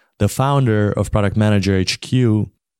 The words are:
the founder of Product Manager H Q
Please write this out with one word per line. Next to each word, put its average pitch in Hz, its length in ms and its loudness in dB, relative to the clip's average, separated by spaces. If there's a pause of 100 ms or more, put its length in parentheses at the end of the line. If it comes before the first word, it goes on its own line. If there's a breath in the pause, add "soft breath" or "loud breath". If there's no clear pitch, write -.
(180)
the 104 100 2
founder 127 640 0
of - 220 -2
Product 101 240 0
Manager 101 400 2
H - 240 -2
Q 113 500 0 (300)